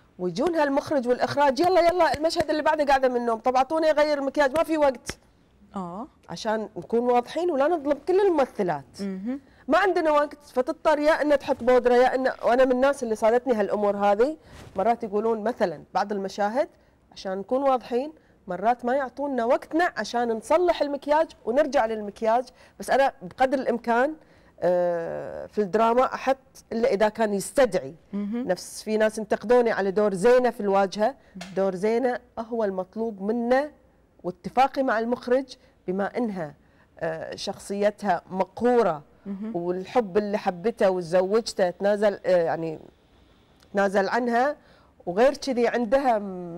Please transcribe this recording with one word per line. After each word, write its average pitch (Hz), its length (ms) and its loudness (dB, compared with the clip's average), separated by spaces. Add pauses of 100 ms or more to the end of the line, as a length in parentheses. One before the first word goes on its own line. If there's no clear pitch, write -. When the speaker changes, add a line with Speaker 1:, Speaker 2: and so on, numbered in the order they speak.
(200)
Speaker 1:
ويجون 190 360 -2
هالمخرج 285 520 0
والاخراج، 247 520 2
"يلا 349 220 4
يلا 339 360 4
المشهد 311 320 0
اللي 302 120 0
بعده 311 240 2
قاعدة 269 220 4
من 254 80 0
النوم، 233 240 -2
طب 254 160 0
اعطوني 311 360 2
اغير 294 260 2
المكياج، 277 400 0
ما 330 60 4
في 311 140 -2
وقت." 277 400 0 (580)
Speaker 2:
اه. 190 320 -10 (220)
Speaker 1:
عشان 214 480 -4
نكون 220 220 -2
واضحين 247 520 0
ولا 277 160 2
نظلم 294 300 0 (100)
كل 370 120 4
الممثلات. 247 640 0 (160)
Speaker 2:
مهم. 196 400 -8 (280)
Speaker 1:
ما 302 100 4
عندنا 359 340 2
وقت، 294 260 0 (160)
فتضطر 294 460 0
يا 302 220 2
ان 294 180 2
تحط 262 240 -4
بودره 247 320 4
يا 254 200 4
ان، 262 160 0 (120)
وانا 254 220 4
من 262 60 4
الناس 269 320 0
اللي 220 120 -4
صادتني 240 380 2
هالامور 202 440 0
هذه، 202 400 2 (380)
مرات 226 280 0
يقولون 214 400 -2
مثلا 185 400 -4 (100)
بعض 202 180 -2
المشاهد 208 560 -2 (440)
عشان 190 260 -8
نكون 254 260 -2
واضحين 262 480 0 (360)
مرات 208 380 -2
ما 240 100 0
يعطونا 269 500 -4
وقتنا 320 520 0
عشان 233 340 -2
نصلح 311 500 0
المكياج 294 460 0 (180)
ونرجع 254 400 2
للمكياج، 220 600 -2 (340)
بس 202 100 -8
انا 262 320 4
بقدر 254 360 0
الامكان، 240 560 0 (460)
آه، 165 840 -2
في - 160 -4
الدراما 226 520 2
احط 262 240 -2 (340)
الا 226 220 0
اذا 208 160 2
كان 214 240 -2
يستدعي. 185 600 -2 (180)
Speaker 2:
مهم. 208 340 -6
Speaker 1:
نفس - 360 -6
في 214 140 -2
ناس 214 220 0
انتقدوني 226 520 2
على 196 200 -2
دور 208 220 2
زينة 240 360 4
في 226 100 -6
الواجهة، 202 560 0 (400)
دور 190 200 0
زينة 233 440 0 (200)
هو 226 240 -4
المطلوب 196 580 -6
منه 240 500 0 (520)
واتفاقي 262 600 -2
مع 226 160 0
المخرج 247 460 -2 (420)
بما 190 300 -4
انها، 185 360 -4 (460)
آه، 160 360 -6
شخصيتها 202 840 -4 (100)
مقهورة 190 720 0 (220)
Speaker 2:
مهم. 202 300 -10
Speaker 1:
والحب 180 600 -4
اللي 208 200 -2
حبته 196 520 -2
وتزوجته 185 800 0
تنازل، 202 560 0
آه، 175 180 4
يعني 160 360 -4 (920)
تنازل 196 360 0
عنها، 247 460 0 (500)
وغير 226 280 4
كذي 240 340 0
عندها 240 520 2 (380)